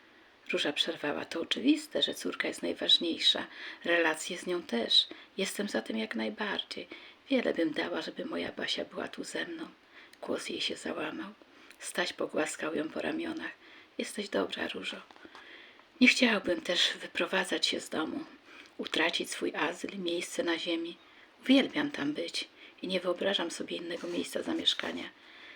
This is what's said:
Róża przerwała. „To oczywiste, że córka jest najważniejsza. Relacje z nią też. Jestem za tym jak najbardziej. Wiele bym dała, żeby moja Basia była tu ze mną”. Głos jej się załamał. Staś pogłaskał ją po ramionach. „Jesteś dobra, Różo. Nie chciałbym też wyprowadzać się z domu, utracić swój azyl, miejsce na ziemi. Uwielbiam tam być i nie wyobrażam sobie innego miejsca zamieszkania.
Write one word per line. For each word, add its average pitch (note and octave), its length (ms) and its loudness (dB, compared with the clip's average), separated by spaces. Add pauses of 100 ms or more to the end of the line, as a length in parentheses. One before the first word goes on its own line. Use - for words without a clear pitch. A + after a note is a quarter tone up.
(520)
Róża E3 200 0
przerwała. - 520 0
„To - 160 -4
oczywiste, C4+ 640 2
że - 120 2
córka - 340 -2
jest D3+ 140 -6
najważniejsza. - 840 4 (380)
Relacje E3+ 540 4
z - 80 -10
nią F3 160 0
też. - 440 4 (300)
Jestem G3+ 320 0
za A3 140 0
tym A3 160 -4
jak A3 160 -2
najbardziej. A3 760 -4 (420)
Wiele B3+ 240 4
bym D4+ 180 2
dała, E3+ 300 -2
żeby F3 220 -6
moja E3+ 280 -4
Basia - 320 -2
była - 240 -6
tu - 160 -10
ze - 220 -6
mną”. E4 220 -8 (540)
Głos - 260 -4
jej - 120 -4
się - 160 -2
załamał. - 560 -6 (460)
Staś - 340 -2
pogłaskał - 640 -2
ją D#3+ 140 0
po - 120 -6
ramionach. D#4+ 520 -4 (460)
„Jesteś A3 300 -4
dobra, - 400 -2
Różo. F#3+ 280 -6 (1040)
Nie B3 80 10
chciałbym G3 520 4
też - 400 2
wyprowadzać - 640 0
się - 140 2
z - 80 -10
domu, - 360 -2 (540)
utracić E3+ 520 0
swój - 240 -2
azyl, E3+ 440 -2
miejsce E3+ 440 -2
na E3+ 160 2
ziemi. E3+ 380 -2 (460)
Uwielbiam - 480 6
tam - 220 -2
być - 360 -4 (340)
i F3+ 60 -4
nie F#3 120 2
wyobrażam F#3 500 2
sobie E3 260 -6
innego E3+ 320 -6
miejsca - 340 -2
zamieszkania. - 600 0 (520)